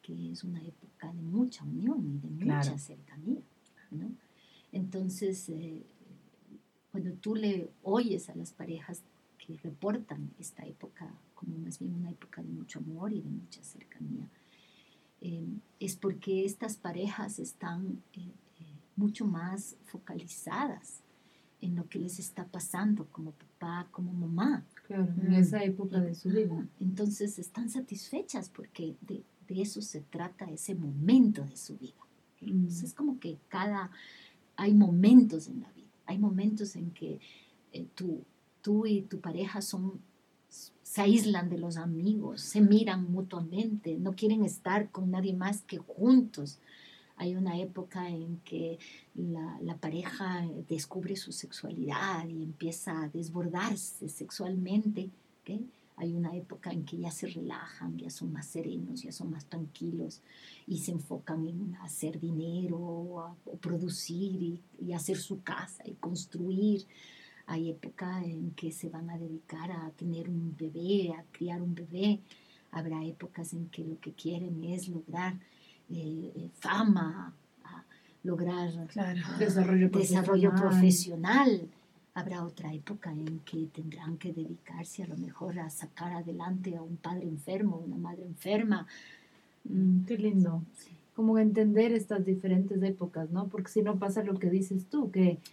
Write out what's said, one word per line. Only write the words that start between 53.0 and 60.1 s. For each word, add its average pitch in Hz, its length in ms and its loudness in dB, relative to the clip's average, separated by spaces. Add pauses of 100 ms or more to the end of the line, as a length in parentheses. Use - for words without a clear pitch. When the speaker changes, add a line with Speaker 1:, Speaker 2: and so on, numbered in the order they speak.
Speaker 1:
a 151 60 -6
desbordarse 170 1000 -4
sexualmente, 190 1000 -2 (320)
¿ok? 208 180 -8 (380)
Hay 170 180 -4
una 170 180 -2
época 180 380 -10
en 156 140 -4
que 170 120 -10
ya 170 140 -6
se - 160 -8
relajan, - 720 -8
ya 165 120 -10
son - 220 -8
más 147 140 -8
serenos, - 580 -8
ya - 80 -12
son 175 200 -8
más 151 160 -10
tranquilos 165 720 -8 (440)